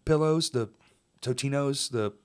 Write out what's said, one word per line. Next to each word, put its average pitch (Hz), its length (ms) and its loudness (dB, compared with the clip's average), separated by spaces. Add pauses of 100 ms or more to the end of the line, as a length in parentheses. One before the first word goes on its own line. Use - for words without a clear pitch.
pillows, 156 460 2
the 117 180 -2 (520)
Totino's, 139 680 -2
the 107 240 -2 (120)